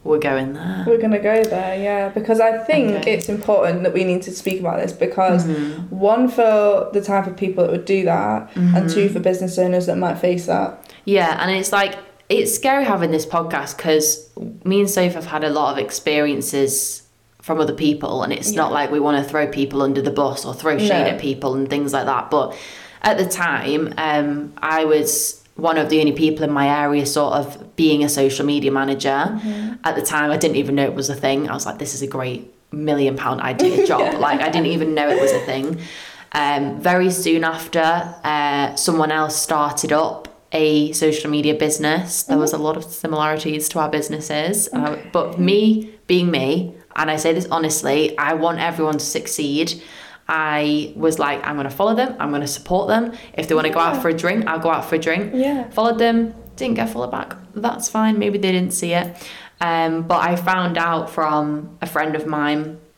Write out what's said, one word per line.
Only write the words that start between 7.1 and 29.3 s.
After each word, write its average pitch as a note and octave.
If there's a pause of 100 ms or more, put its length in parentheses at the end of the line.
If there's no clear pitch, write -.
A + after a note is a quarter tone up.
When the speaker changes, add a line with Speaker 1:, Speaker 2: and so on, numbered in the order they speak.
Speaker 2:
of F#3
people F#3
that -
would F3
do F#3+
that, E3+
and F3
two, G3+
Speaker 1:
Mm-hmm. G3+
Speaker 2:
for F3+
business F#3
owners F3+
that F3
might F3+
face F3+
that. F#3+ (200)
Speaker 1:
Yeah, F3+
and F#3
it's F#3+
like, G3 (340)
it's -
scary C4+
having F3
this D#3
podcast E3
'cause D#3 (380)
me F#3+
and G3+
Soph F3+
have E3
had D3+
a D#3
lot C#3+
of C#3
experiences C#3 (380)
from D#3+
other D3
people, D3
and -
it's D3+
not D#3+
Speaker 2:
Yeah. C#3+
Speaker 1:
like C#3
we D3
wanna C#3+
throw D3
people C#3
under C3+
the C#3
bus C3+
or B2+
throw D3+
shade G#3 (180)
Speaker 2:
No. -
Speaker 1:
at -
people C3+
and C3+
things C#3+
like B2+
that. B2+
But C3+ (500)
at G#3
the F#3
time, D3+
um, D3
I D#3+
was D#3 (200)
one D#3+
of D3+
the D#3
only D3
people D#3
in D3
my C#3 (140)
area C#3+
sort C#3+
of -
being D3+
a D3
social C#3+
media C#3+
manager. C3+
Speaker 2:
Mm-hmm. G#3+ (100)